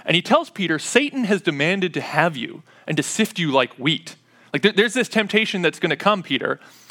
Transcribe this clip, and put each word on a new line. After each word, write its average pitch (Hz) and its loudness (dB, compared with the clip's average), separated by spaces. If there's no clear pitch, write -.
and 160 2
he 175 2
tells 294 0
Peter, 160 -2
"Satan 269 0
has 196 0
demanded 170 -2
to 143 -2
have 156 0
you 120 -12
and 165 -4
to 151 2
sift - -2
you 156 -2
like 131 2
wheat." 139 -4
Like, 143 -2
there, 214 4
there's 226 2
this 247 0
temptation 208 0
that's 156 0
gonna 156 0
come, 202 2
Peter. - -4